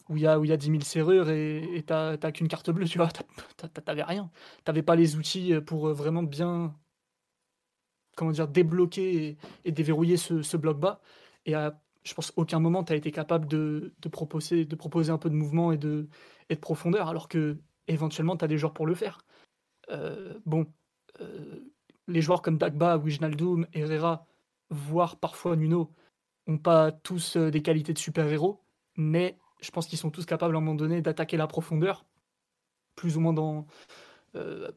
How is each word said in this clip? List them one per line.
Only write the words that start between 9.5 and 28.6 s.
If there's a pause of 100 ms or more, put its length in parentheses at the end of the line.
et
déverrouiller
ce,
ce
bloc
bas. (460)
Et
à, (240)
je
pense,
aucun
moment
t'as
été
capable
de,
de
proposer,
de
proposer
un
peu
de
mouvement
et
de, (400)
et
de
profondeur,
alors
que (300)
éventuellement
t'as
des
joueurs
pour
le
faire. (640)
Euh,
bon, (540)
euh, (480)
les
joueurs
comme
Dagba,
Wijnaldum,
Herrera, (440)
voire
parfois
Nuno, (560)
ont
pas
tous,
euh,
des
qualités
de
super-héros, (340)